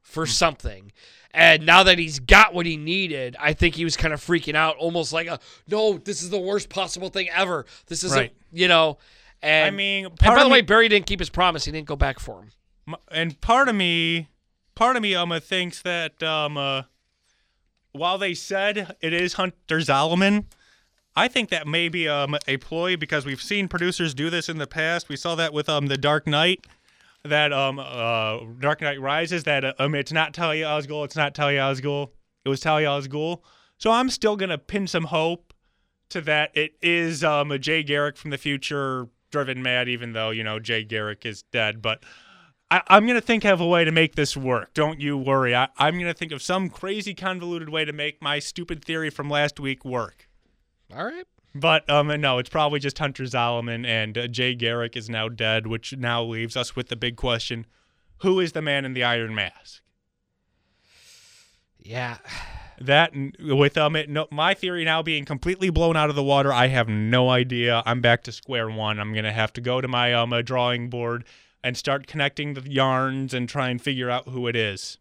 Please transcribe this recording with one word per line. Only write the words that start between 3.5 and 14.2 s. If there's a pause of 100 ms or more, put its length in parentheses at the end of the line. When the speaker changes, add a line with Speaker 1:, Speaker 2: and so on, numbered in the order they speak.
Speaker 1:
think
he
was
kinda
freaking
out,
almost
like
a, (260)
"No,
this
is
the
worst
possible
thing
ever. (220)
This
isn't,"
Speaker 2:
Right. (180)
Speaker 1:
you
know. (440)
And,
Speaker 2:
I
mean,
Speaker 1:
and
Speaker 2:
part
Speaker 1:
by
Speaker 2:
of
Speaker 1:
the
way,
Speaker 2:
me
Speaker 1:
Barry
didn't
keep
his
promise.
He
didn't
go
back
for
him. (360)
Speaker 2:
M-, (140)
and
part
of
me (460)